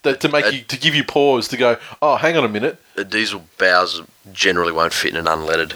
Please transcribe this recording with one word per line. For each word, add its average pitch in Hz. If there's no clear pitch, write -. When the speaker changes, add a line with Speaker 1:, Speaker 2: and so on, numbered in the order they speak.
Speaker 1:
that 135
to 156
make 147
Speaker 2:
A 113
Speaker 1:
you, 127
to 131
give 151
you 147
pause 139
to -
go, 117
"Oh, 147
hang 165
on 143
a 113
minute." 107
Speaker 2:
A 101
diesel 98
Bowser 90
generally 90
won't 82
fit -
in -
an 82
unleaded 80